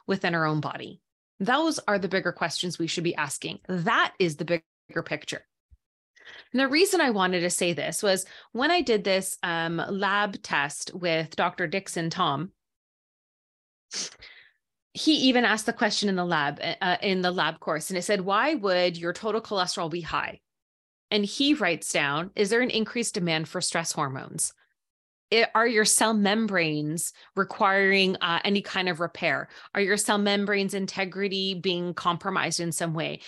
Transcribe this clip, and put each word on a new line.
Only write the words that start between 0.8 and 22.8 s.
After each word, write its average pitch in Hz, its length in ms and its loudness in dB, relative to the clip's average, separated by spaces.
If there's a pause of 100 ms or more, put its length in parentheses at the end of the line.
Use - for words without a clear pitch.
Those 277 480 2
are 208 120 2
the 185 80 -2
bigger 180 240 0
questions 170 480 -4
we 165 80 -2
should 165 160 -2
be 170 120 0
asking. - 520 -6
That 202 520 0
is 165 180 2
the 170 80 -6
bigger - 580 -4
picture. - 420 -8 (1080)
And 240 80 0
the 269 80 4
reason 349 340 4
I 269 80 4
wanted 185 320 2
to 175 80 2
say 175 240 2
this 143 280 -4
was 190 240 2 (260)
when 269 200 0
I 349 100 4
did 220 220 2
this, 190 400 0
um, 165 460 0
lab 202 520 0
test - 520 -2
with 165 420 -2
Doctor 180 320 0
Dixon 170 420 -4
Tom, 165 420 -2 (2500)
he - 200 2
even 247 320 4
asked 214 220 0
the 226 60 2
question 208 360 0
in 190 60 2
the 180 100 0
lab, 151 340 0 (220)
uh, 180 200 2
in 185 200 0
the 180 100 2
lab 165 280 0
course, 156 300 -4
and 185 80 -4
it 175 40 -4
said, 202 200 0
"Why 220 340 0
would 180 420 2
your 170 160 -4
total 220 280 -4
cholesterol 180 500 -2
be 175 100 -6
high?" 147 380 -4 (720)
And 208 120 2
he 277 300 0
writes 175 380 -2
down, 156 440 0
"Is 202 140 2
there 233 120 4
an 254 100 0
increased 220 420 -2